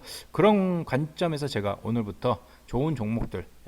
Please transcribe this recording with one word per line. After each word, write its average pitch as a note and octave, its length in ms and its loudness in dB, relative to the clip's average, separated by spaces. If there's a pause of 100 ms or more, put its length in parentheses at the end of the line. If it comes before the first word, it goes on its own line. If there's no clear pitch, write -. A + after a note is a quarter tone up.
(320)
그런 F#3 520 4
관점에서 D3+ 640 -2
제가 G2+ 360 -2
오늘부터 A2 560 -2 (280)
좋은 D3 280 0
종목들, G#2+ 520 -4 (220)